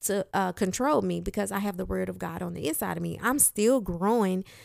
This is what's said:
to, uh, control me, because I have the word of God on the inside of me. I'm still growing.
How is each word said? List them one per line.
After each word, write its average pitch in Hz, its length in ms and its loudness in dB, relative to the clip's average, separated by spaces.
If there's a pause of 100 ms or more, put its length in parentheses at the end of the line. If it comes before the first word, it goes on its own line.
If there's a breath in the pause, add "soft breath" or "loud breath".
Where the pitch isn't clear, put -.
to, 196 320 0
uh, 190 180 2
control 247 480 2
me, 175 200 -2
because 196 320 -4
I 202 60 -2
have 202 200 -2
the 190 80 -6
word 185 220 -2
of 185 100 -10
God 180 240 -6
on 175 120 -6
the 175 140 -4
inside 190 280 -2
of 170 60 -6
me. 170 200 -4
I'm 247 160 2
still 240 420 4
growing. 190 640 0 (200 loud breath)